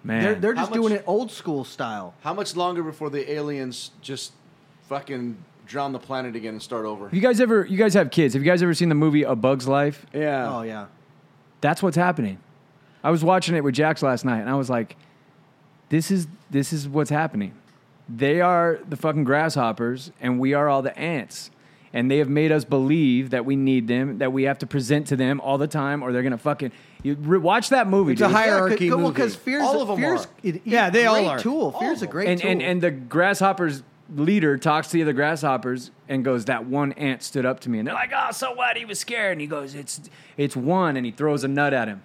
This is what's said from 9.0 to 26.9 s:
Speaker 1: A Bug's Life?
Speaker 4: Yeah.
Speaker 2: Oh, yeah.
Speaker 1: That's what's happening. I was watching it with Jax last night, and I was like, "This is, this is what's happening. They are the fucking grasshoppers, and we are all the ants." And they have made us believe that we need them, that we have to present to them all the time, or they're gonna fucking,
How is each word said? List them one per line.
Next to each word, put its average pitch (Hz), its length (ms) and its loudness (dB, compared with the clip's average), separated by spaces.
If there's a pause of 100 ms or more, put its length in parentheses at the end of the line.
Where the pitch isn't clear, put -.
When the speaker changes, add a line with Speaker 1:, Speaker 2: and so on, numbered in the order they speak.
Speaker 1:
A 131 120 2
Bug's 127 340 2
Life? 143 440 0
Speaker 4:
Yeah. 139 400 -2
Speaker 2:
Oh, 117 80 -6
yeah. 110 260 -10 (760)
Speaker 1:
That's 151 200 2
what's 170 160 0
happening. 147 420 0 (640)
I 143 80 0
was 165 120 2
watching 175 320 2
it 151 80 0
with 139 120 0
Jax 151 280 0
last 131 220 0
night, 120 160 0
and 110 80 -6
I 135 60 0
was 131 140 -2
like, 117 260 -4 (920)
"This 160 220 0
is, 175 160 0 (220)
this 139 240 0
is 143 140 -4
what's 143 220 0
happening. 147 440 -2 (560)
They 139 320 0
are 170 460 2
the 151 80 -8
fucking 156 300 0
grasshoppers, 131 840 0 (100)
and 123 180 0
we 135 140 2
are 147 160 2
all 135 120 2
the 131 160 -6
ants." 156 540 -8 (420)
And 127 180 0
they 143 60 4
have 143 120 2
made 151 220 2
us 151 140 2
believe 135 680 2
that 123 140 -2
we 139 100 0
need 131 320 2
them, 127 320 -2
that 131 140 0
we 135 100 0
have 139 160 0
to - 80 -8
present 143 400 -2
to 143 80 0
them 131 260 0
all 139 160 0
the 147 100 0
time, 143 360 -4
or 127 80 -4
they're 123 100 0
gonna 127 160 -2
fucking, 139 340 -4 (300)